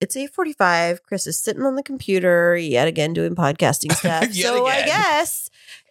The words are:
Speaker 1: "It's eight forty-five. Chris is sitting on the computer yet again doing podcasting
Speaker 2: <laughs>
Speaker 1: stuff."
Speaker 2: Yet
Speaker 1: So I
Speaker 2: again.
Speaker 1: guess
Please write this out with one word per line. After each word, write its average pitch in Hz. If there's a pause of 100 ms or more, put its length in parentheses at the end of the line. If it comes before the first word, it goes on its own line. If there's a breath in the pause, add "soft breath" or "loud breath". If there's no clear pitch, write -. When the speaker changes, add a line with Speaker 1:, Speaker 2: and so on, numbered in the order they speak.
Speaker 1:
"It's -
eight 277
forty-five. 175
Chris -
is 165
sitting 220
on 262
the 277
computer 175
yet 151
again 160
doing 170
podcasting 151
Speaker 2:
<laughs> 160
Speaker 1:
stuff." 180
Speaker 2:
Yet 180
Speaker 1:
So 247
I 262
Speaker 2:
again. 269
Speaker 1:
guess 330 (420 loud breath)